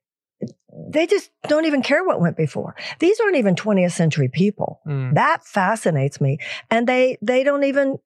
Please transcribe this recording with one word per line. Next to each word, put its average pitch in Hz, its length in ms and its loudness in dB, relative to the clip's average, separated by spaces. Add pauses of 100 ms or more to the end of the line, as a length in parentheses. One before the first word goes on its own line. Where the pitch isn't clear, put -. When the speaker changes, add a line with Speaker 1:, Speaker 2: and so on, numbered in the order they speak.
(920)
Speaker 1:
they 320 160 2
just 392 240 0 (160)
don't 302 180 2
even 294 160 2
care 302 220 0
what 370 160 0
went 170 160 0
before. - 400 -4 (240)
These 381 200 4
aren't 392 180 2
even 196 180 2
twentieth 185 380 0
century 147 340 0
people. - 600 -2
Speaker 2:
Mm. 135 280 -2
Speaker 1:
That 220 300 0
fascinates 180 720 -2
me. 143 200 0 (300)
And 233 180 2
they, 254 340 2
they 247 220 2
don't 285 200 2
even 277 420 0